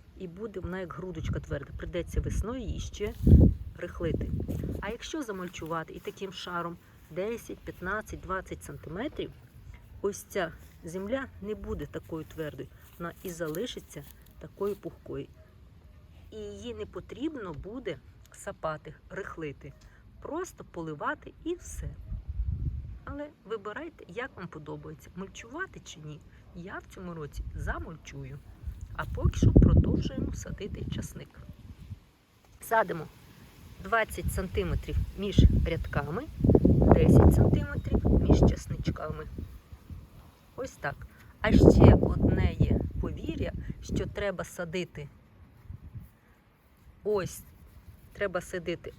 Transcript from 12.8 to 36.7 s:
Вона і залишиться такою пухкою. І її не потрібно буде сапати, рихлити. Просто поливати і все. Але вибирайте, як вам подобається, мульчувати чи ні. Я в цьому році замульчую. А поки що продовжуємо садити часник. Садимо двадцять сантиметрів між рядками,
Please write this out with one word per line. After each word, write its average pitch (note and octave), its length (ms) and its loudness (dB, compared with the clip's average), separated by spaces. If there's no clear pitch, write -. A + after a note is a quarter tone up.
Вона E3+ 140 -10
і F#3+ 80 -10
залишиться E3+ 760 -8
такою - 380 -6
пухкою. - 500 -12
І A3 60 -18
її G#3 380 -12
не G#3 120 -10
потрібно G#3 680 -8
буде F#3 460 -10
сапати, D#3 600 -10
рихлити. D#3+ 640 -12
Просто - 440 -10
поливати E3+ 680 -8
і E4 100 -4
все. - 340 -12
Але D4 240 -10
вибирайте, A3 640 -10
як A#3+ 280 -10
вам F#3+ 100 -12
подобається, D#3 720 -14
мульчувати A#3 680 -12
чи - 160 -18
ні. D3+ 200 -14
Я F#3+ 240 -12
в - 160 -18
цьому F3+ 200 -12
році D3 280 -10
замульчую. D3 840 -8
А D#3 80 -6
поки - 320 0
що - 160 6
продовжуємо - 840 6
садити - 500 -10
часник. - 340 -10
Садимо F3 460 0
двадцять G#3 480 -2
сантиметрів F3 640 -2
між F#3+ 260 4
рядками, D#3+ 580 -4